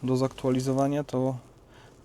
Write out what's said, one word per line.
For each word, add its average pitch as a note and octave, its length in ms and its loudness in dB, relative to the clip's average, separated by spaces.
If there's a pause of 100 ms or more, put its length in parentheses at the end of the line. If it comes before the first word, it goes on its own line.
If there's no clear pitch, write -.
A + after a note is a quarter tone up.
do B2+ 140 2
zaktualizowania, C3+ 880 0
to C3 320 -2 (680)